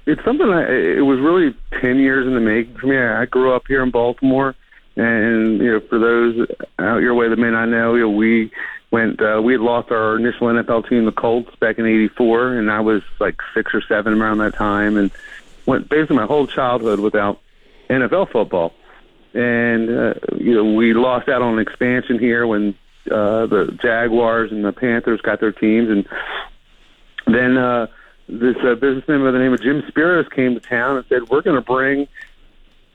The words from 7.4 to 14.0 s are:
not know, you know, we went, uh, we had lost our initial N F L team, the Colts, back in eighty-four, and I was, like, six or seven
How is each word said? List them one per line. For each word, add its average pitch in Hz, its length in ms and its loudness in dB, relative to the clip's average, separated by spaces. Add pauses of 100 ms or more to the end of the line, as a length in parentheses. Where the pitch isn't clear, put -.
not 113 160 0
know, 117 280 0
you 120 80 2
know, 110 80 0
we 110 400 0 (400)
went, 113 300 0
uh, 107 240 0
we 123 80 2
had 123 80 0
lost 120 300 -2
our 110 260 0
initial 117 320 -2
N 117 80 2
F 117 140 -2
L 113 120 0
team, 120 220 0
the 110 80 0
Colts, 117 440 -2
back 113 220 -2
in 113 60 -2
eighty-four, 113 680 2
and 110 160 0
I 107 100 0
was, 107 220 0 (180)
like, 95 160 -2 (160)
six - 220 -2
or 107 80 -2
seven 107 320 -2